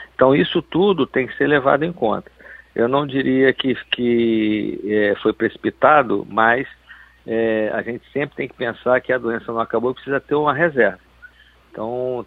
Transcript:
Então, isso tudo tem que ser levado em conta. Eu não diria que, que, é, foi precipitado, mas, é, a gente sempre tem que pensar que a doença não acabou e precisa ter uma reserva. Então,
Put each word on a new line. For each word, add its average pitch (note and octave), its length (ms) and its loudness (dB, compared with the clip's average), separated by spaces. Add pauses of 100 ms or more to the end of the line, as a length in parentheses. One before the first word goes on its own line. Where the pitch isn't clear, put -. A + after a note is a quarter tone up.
(140)
Então, C3 180 4
isso D#3+ 300 2
tudo F3 420 0
tem B2+ 220 -2
que - 100 -14
ser C#3+ 120 0
levado C#3+ 340 2
em E3+ 100 -2
conta. G#2 380 -4 (420)
Eu A#2 140 0
não C#3 180 0
diria C3 480 2
que, B2+ 220 -2 (160)
que, A2+ 960 0
é, G#2 340 2
foi G#2+ 120 2
precipitado, A2+ 960 0
mas, A2+ 380 2 (580)
é, A2 480 -2
a A2+ 80 -4
gente A#2 300 -10
sempre C#3+ 240 -6
tem C#3 100 -6
que - 80 -18
pensar B2 460 -2
que - 120 -4
a B2+ 60 0
doença A#2 320 -6
não A#2 80 -4
acabou A2+ 320 -2
e B2+ 40 -6
precisa C3+ 260 -6
ter - 160 -4
uma D3 180 0
reserva. C3 460 0 (720)
Então, B2 540 -6